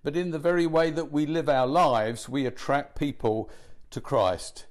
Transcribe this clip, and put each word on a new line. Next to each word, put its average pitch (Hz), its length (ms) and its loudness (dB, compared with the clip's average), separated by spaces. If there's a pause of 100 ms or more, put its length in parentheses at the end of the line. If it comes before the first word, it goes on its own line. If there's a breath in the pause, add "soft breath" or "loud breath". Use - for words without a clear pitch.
but 147 120 -4
in 180 160 -2
the 156 80 -6
very 170 260 4
way 165 260 2
that 156 200 -4
we 147 140 0
live 156 240 0
our 127 180 4
lives, 123 600 2
we 135 160 -2
attract - 520 -2
people 113 520 -2 (400 loud breath)
to - 100 -8
Christ. 92 720 0